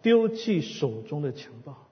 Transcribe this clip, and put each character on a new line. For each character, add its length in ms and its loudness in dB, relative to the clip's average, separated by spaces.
丢 280 6
弃 320 0
手 400 -4
中 200 -8
的 120 -4
强 180 -16
暴。 100 -16